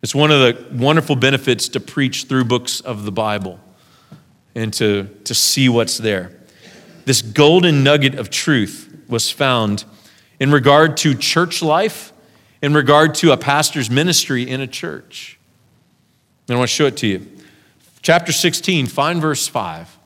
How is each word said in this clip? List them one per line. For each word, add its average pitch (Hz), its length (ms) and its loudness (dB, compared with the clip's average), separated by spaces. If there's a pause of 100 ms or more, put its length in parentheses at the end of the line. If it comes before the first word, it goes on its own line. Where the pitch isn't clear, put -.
It's - 140 -6
one 151 160 4
of 147 80 6
the 123 360 2
wonderful 147 400 0
benefits 127 540 0
to 127 100 -6
preach 131 440 -6
through 131 220 -2
books 123 360 -4
of 104 240 -10
the 104 60 -8
Bible 101 480 -6 (960)
and 113 180 -6
to, 101 340 0 (180)
to 117 100 -6
see - 340 2
what's 117 300 0
there. 101 360 -4 (720)
This 131 160 0
golden 151 640 4
nugget 139 320 2
of 113 160 -10
truth - 600 -4 (160)
was 117 220 -4
found 113 560 -2 (540)
in 135 120 2
regard 147 460 4
to 147 160 0
church - 480 -2
life, 170 500 -2 (520)
in 147 100 0
regard 151 420 4
to 165 160 4
a 131 60 4
pastor's 143 540 -2
ministry 139 580 -2
in 131 120 -6
a 131 60 -8
church. - 680 -16 (1120)
And 123 80 -4
I - 20 -2
want 123 140 0
to - 40 -4
show 147 120 2
it 135 100 -2
to 117 100 -4
you. 95 200 -4 (760)
Chapter 170 300 2
sixteen, 170 560 -2
find 160 340 -2
verse 156 260 -4
five. 127 480 -10 (100)